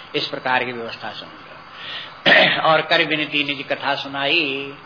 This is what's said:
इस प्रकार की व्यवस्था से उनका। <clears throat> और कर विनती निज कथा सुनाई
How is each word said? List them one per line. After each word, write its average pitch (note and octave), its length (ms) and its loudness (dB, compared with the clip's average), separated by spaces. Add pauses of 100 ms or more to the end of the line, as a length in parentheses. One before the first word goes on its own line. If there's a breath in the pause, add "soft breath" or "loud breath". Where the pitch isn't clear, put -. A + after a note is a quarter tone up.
(180 loud breath)
इस C3+ 80 -2
प्रकार B2+ 380 0
की B2 80 -4
व्यवस्था A2+ 380 -10
से F#2 160 -12
उनका। - 260 -18 (1080 loud breath)
<clears throat> D#3 80 6
और D#3 120 6
कर E3 220 2
विनती D3 400 0
निज C#3 240 -4
कथा C#3 260 0
सुनाई C#3 800 -2 (120)